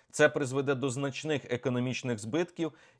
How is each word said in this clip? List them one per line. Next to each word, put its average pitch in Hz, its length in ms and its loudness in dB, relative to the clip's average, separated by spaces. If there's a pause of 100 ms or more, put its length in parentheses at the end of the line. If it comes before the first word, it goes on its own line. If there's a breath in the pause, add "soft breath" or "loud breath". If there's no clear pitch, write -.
(100)
це 151 180 6
призведе 139 460 0
до 131 160 0
значних 139 600 -4
економічних 123 680 -2
збитків, 151 540 -2 (280 soft breath)